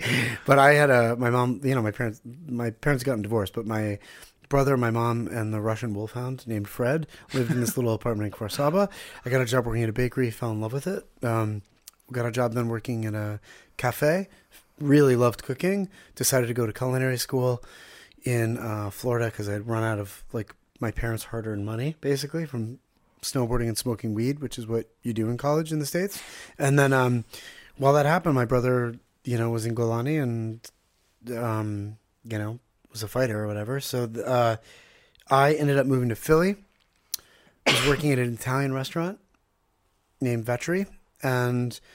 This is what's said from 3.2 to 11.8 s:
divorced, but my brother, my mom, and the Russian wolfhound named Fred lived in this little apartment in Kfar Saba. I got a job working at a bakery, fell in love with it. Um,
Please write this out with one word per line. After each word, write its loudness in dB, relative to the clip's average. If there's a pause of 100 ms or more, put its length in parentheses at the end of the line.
divorced, -2
but -6
my -2 (500)
brother, 4
my 2
mom, 0
and -4
the -4
Russian -4
wolfhound -8
named -6
Fred -2 (260)
lived 0
in 0
this -2
little 0
apartment -2
in -18
Kfar -6
Saba. 2 (360)
I -6
got 2
a 2
job 0
working 0
at 2
a -4
bakery, 0
fell -4
in -2
love -4
with -6
it. -4 (180)
Um, 0 (520)